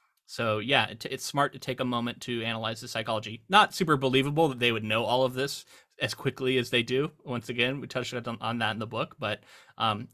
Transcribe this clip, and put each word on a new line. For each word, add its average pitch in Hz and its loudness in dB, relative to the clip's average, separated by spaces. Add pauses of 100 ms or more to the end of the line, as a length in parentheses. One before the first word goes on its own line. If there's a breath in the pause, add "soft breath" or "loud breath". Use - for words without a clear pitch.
(280)
So, 110 0
yeah, 120 4
it, - -12
it's 135 -8
smart 143 2
to 139 -12
take - -6
a 127 0
moment 120 -2
to 120 -4
analyze 113 -4
the 127 -12
psychology. 110 -4
Not 196 6
super 156 2
believable 135 4
that 123 -4
they 120 4
would 110 0
know 110 0
all 123 4
of 127 0
this 135 -4 (360 soft breath)
as 131 -2
quickly 131 0
as 120 0
they 120 4
do. 131 0 (120)
Once 120 -6
again, 123 0
we 127 -10
touched 123 -6
on, 120 -6
on 113 -2
that 110 0
in 107 -4
the 110 -6
book, 113 -6
but, 107 -4 (340 soft breath)
um, 110 0